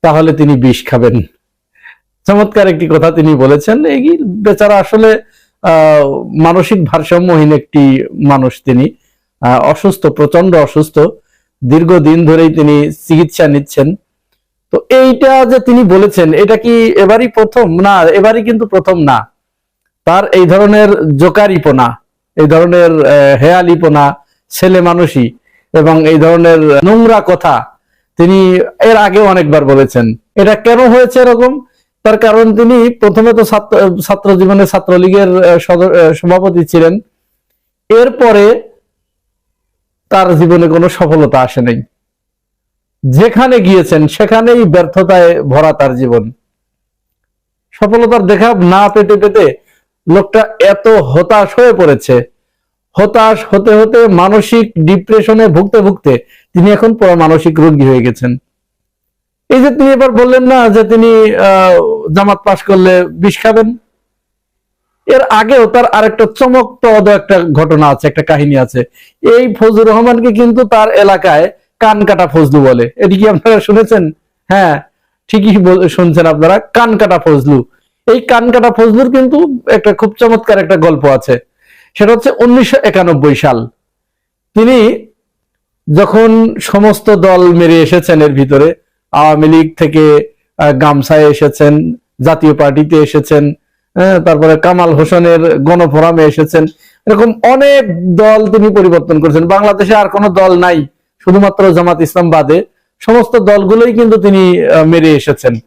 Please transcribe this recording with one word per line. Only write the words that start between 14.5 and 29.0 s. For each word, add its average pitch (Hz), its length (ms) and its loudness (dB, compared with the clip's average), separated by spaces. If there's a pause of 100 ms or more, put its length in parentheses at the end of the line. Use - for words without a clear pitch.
তো - 180 -6
এইটা 262 560 2
যে 247 140 0
তিনি 247 240 0
বলেছেন, 185 500 0
এটা 202 220 0
কি 226 320 0
এবারই 220 400 0
প্রথম? 214 520 -2
না, 196 240 0
এবারই 202 400 0
কিন্তু 226 220 -4
প্রথম 185 340 -2
না। 127 320 -2 (760)
তার 185 220 0
এই 185 180 2
ধরনের 202 720 0
জোকারিপনা, 151 840 -2 (340)
এই 156 120 0
ধরনের, 170 440 2
আহ, 143 480 2
হেয়ালিপনা, 160 760 0 (340)
ছেলে 185 320 -2
মানুষই 170 500 -2 (420)
এবং 160 340 0
এই 160 100 2
ধরনের 165 420 2
নোংরা 196 680 2
কথা 170 520 -4 (400)
তিনি 185 420 2 (240)
এর 226 140 2
আগেও 208 280 2